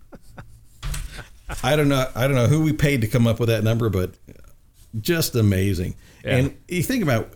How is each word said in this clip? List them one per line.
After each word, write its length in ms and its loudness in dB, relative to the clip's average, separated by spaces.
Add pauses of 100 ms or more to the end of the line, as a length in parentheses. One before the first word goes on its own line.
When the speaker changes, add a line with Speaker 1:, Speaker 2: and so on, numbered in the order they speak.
(1600)
Speaker 1:
I 120 2
don't 140 2
know, 240 0
I 140 0
don't 80 0
know 120 4
who 140 4
we 120 2
paid 280 2
to 60 0
come 180 2
up 140 0
with 100 0
that 140 0
number, 260 2
but 220 -2 (880)
just 360 -2
amazing. 600 2 (280)
Speaker 2:
Yeah. 140 0
Speaker 1:
And 200 0 (100)
you 160 -2
think 200 -2
about, 320 -2